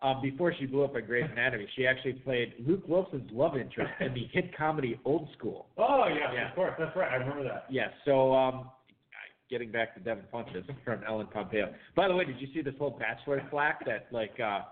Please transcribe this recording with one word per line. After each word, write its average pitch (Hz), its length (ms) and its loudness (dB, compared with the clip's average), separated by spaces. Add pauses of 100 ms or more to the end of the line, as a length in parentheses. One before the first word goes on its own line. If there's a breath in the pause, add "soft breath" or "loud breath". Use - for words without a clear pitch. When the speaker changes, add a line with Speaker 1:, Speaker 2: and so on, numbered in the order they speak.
Speaker 1:
Um, 135 200 2
before 139 380 0
she 139 60 -2
blew 135 180 2
up 139 120 0
at 107 120 -4
Grey's 120 240 2
Anatomy, 117 440 0
she 127 120 2
actually 127 260 0
played 123 400 -2 (140)
Luke 190 200 2
Wilson's 147 440 0
love 139 260 2
interest - 340 -4 (100)
in 127 120 -2
the 123 200 -4
hit 180 220 0
comedy 151 500 0
Old 151 320 2
School. 104 300 -8 (100)
Speaker 2:
Oh, 254 320 6
yes, 147 240 0
Speaker 1:
Yeah. 120 160 -2
Speaker 2:
of - 60 -12
course. 180 220 2
That's 160 180 -2
right. 160 160 2
I 131 40 0
remember 135 300 -2
that. - 240 -6
Speaker 1:
Yes. 120 220 0 (120)
So, 131 320 6
um, 127 340 2 (800)
getting 117 220 -4
back 113 240 0
to 101 60 -16
Devin 101 320 -4
Funchess 110 320 -8 (180)
from 107 240 -4
Ellen 107 200 -2
Pompeo. 101 460 -2 (220 loud breath)
By 185 120 6
the 180 80 4
way, 180 100 2
did 127 160 -8
you 135 120 -8
see 160 80 -4
this 139 160 -4
whole 143 140 -2
Bachelor 131 580 -2
flack 151 360 0
that, 110 260 -4
like, 113 280 -4
uh, 104 220 -2 (100)